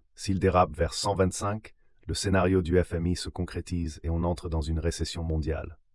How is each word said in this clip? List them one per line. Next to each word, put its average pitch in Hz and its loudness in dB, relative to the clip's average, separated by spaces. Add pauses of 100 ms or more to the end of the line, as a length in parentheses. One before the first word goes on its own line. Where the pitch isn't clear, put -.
(140)
S'il 95 -2
dérape 85 4
vers 82 -2
cent 101 -2
vingt-cinq, 101 -2 (320)
le - -4
scénario 92 2
du 87 4
F - -2
M 85 0
I 90 0
se - -8
concrétise 87 -4
et 82 -2
on 82 0
entre 87 -2
dans 80 0
une 80 0
récession 82 -2
mondiale. 78 -2 (160)